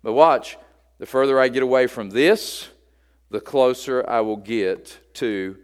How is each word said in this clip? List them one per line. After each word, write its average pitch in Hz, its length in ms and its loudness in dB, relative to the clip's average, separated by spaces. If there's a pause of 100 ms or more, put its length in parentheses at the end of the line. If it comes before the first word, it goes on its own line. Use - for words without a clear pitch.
But 110 80 -6
watch, 139 460 4 (400)
the - 80 -14
further 135 340 2
I 131 80 4
get 127 160 0
away 127 240 2
from 110 220 -8
this, 147 580 0 (640)
the 107 100 -6
closer 127 640 0
I 120 140 -2
will 110 160 -2
get 101 640 -6 (140)
to 98 500 -6